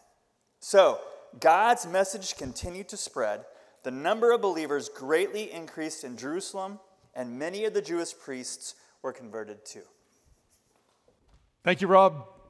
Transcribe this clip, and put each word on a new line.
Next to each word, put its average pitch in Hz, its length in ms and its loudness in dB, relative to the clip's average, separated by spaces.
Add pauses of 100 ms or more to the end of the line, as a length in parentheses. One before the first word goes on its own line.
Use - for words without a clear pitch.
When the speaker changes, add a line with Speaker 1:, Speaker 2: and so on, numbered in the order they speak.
(580)
Speaker 1:
So 170 400 6 (400)
God's 196 480 4
message 190 500 -2
continued 156 520 -10
to 208 80 -14
spread. 107 480 -4 (400)
The 127 80 -6
number 214 400 2
of 233 80 4
believers 156 480 -2
greatly 180 640 -2
increased 160 500 -10
in 123 140 -12
Jerusalem, 190 640 -8 (340)
and 123 240 -8
many 185 280 -4
of 208 80 -2
the 202 80 0
Jewish 170 360 -6
priests - 560 -12 (260)
were 131 120 -8
converted 107 520 -12
too. - 200 -18 (1800)
Speaker 2:
Thank 180 180 0
you, 196 60 0
Rob. 180 400 6 (240)